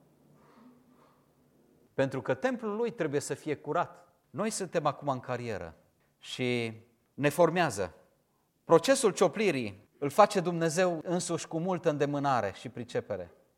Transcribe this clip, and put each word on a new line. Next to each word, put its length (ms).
Pentru 280
că 120
templul 420
Lui 160
trebuie 280
să 140
fie 220
curat. 520
Noi 200
suntem 360
acum 220
în 120
carieră 540
și 640
ne 140
formează. 680
Procesul 480
cioplirii 760
îl 120
face 300
Dumnezeu 640
însuși 460
cu 100
multă 320
îndemânare 640
și 140
pricepere. 640